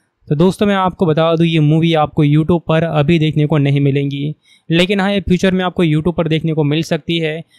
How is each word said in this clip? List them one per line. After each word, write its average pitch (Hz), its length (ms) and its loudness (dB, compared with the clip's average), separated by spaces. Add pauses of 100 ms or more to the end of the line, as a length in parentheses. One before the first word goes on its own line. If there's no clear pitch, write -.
(280)
तो 151 60 0
दोस्तों 180 320 0
मैं 202 100 0
आपको 185 300 -2
बता 160 300 2
दूँ 165 100 2
ये 165 160 0
मूवी 160 340 2
आपको 151 280 0
YouTube 156 440 2
पर 160 160 0
अभी 156 340 2
देखने 151 280 0
को 151 120 0
नहीं 139 220 2
मिलेंगी, 143 540 -2 (360)
लेकिन 180 300 0
हाँ 202 120 -2
ये 202 80 -2
फ्यूचर 185 320 0
में 185 120 -2
आपको 180 200 -2
YouTube 156 320 0
पर 165 120 -2
देखने 160 240 -2
को 151 120 -2
मिल 151 200 0
सकती 170 340 -4
है 160 220 -6 (180)